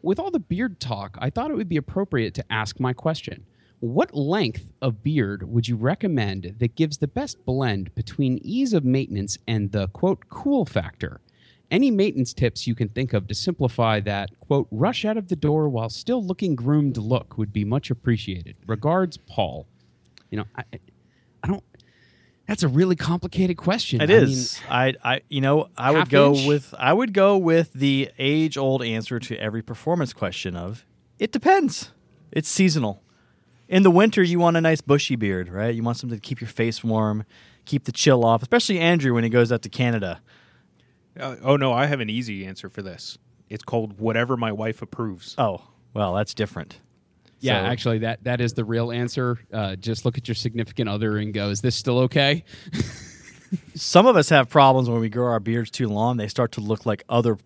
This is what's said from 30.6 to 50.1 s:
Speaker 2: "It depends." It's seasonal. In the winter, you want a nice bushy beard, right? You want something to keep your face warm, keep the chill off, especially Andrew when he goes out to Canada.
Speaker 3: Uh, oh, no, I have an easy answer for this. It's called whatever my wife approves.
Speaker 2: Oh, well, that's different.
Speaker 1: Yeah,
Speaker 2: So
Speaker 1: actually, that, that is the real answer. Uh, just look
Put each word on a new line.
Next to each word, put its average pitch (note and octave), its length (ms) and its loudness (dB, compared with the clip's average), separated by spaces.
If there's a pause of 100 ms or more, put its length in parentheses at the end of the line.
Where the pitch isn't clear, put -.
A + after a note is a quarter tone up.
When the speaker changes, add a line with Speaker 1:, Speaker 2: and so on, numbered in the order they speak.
Speaker 2:
"It A3+ 120 -4
depends." F4 600 2 (400)
It's - 180 -4
seasonal. D3 540 2 (640)
In F#3+ 160 4
the F#3+ 80 10
winter, G3+ 320 6
you F3 160 2
want E3+ 160 4
a E3 60 4
nice D#3+ 180 4
bushy C#3 380 2
beard, F#2+ 320 -2
right? G#2+ 260 -2
You A2+ 80 -4
want A#2 140 -2
something A#2 200 -8
to G#2 40 -12
keep - 180 -8
your A#2 80 -10
face A2+ 380 -2
warm, A2 400 0 (400)
keep C#3 180 -2
the - 80 -6
chill B2+ 320 4
off, A2+ 180 4
especially A3 380 2
Andrew E3 340 4
when A#2 120 2
he A#2 40 0
goes A#2+ 220 4
out A#2 120 0
to G#2 60 -12
Canada. G#2+ 520 -2 (1000)
Speaker 3:
Uh, C3+ 240 -10
oh, C3+ 140 4
no, C3+ 160 2
I B2+ 140 2
have C#3+ 120 -2
an G#2+ 100 -4
easy G#2+ 360 -6
answer F#2+ 240 -14
for - 120 -12
this. F#2 360 -14 (320)
It's G#2+ 140 -12
called A2 360 -4
whatever A#2 380 0
my A2+ 160 -2
wife A2 280 -6
approves. G#2+ 560 -10
Speaker 2:
Oh, G#2 240 -2 (320)
well, G2 200 -2
that's G#2+ 200 -2
different. - 460 -6 (600)
Speaker 1:
Yeah, B2 220 0
Speaker 2:
So F#2+ 60 -2
Speaker 1:
actually, A#2 320 0
that, A2+ 240 -6
that B2 180 -2
is A#2 120 0
the A2+ 120 -4
real A#2 260 -2
answer. B2 460 -2 (160)
Uh, G2+ 220 -4
just A2 300 -6
look A#2+ 120 0